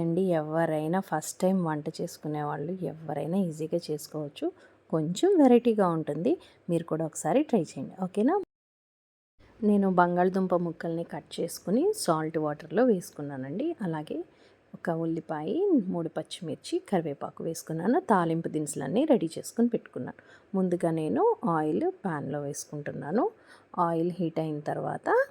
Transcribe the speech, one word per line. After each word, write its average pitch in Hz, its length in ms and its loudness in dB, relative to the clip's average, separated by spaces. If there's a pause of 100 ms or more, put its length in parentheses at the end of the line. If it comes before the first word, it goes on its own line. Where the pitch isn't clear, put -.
అండి. 170 200 2 (180)
ఎవరైనా 160 580 0 (100)
ఫస్ట్ - 340 -4
టైమ్ 185 160 4 (100)
వంట 151 180 -4 (120)
చేసుకునే 151 500 -6
వాళ్ళు 151 260 -6 (180)
ఎవరైనా 156 460 -4 (100)
ఈజీగా 156 300 -4 (100)
చేసుకోవచ్చు. 151 580 -6 (460)
కొంచెం 175 380 2 (100)
వెరైటీగా 233 460 6 (100)
ఉంటుంది. 160 360 -2 (380)
మీరు 165 200 0
కూడా 160 200 -2
ఒకసారి 185 300 0 (100)
ట్రై 185 200 4
చేయండి, - 240 -10 (120)
ఓకేనా? 247 280 2 (1200)
నేను 208 300 4 (120)
బంగాళదుంప 185 520 4 (140)
ముక్కల్ని 165 480 -4
కట్ - 240 -12
చేసుకుని 185 460 0 (200)
సాల్ట్ 156 400 0
వాటర్‌లో 156 480 0
వేసుకున్నానండి. 147 760 -4 (180)
అలాగే 156 320 -4 (580)
ఒక - 160 -4 (100)
ఉల్లిపాయ, 165 480 -4 (400)
మూడు 170 240 -2
పచ్చిమిర్చి, 160 600 -8 (140)
కరివేపాకు 160 560 -2
వేసుకున్నాను. 170 540 0 (120)
తాలింపు 170 440 2
దినుసులన్నీ 151 460 -2 (100)
రెడీ 165 240 4
చేసుకుని 233 380 0
పెట్టుకున్నాను. - 460 -6 (360)
ముందుగా 180 340 2 (100)
నేను 175 220 0 (320)
ఆయిల్ 160 320 2 (180)
ప్యాన్‌లో 147 400 -4
వేసుకుంటున్నాను. 147 800 -4 (640)
ఆయిల్ 170 340 0
హీట్ 160 240 -2
అయిన 151 160 -4 (100)
తర్వాత 151 380 -4 (240)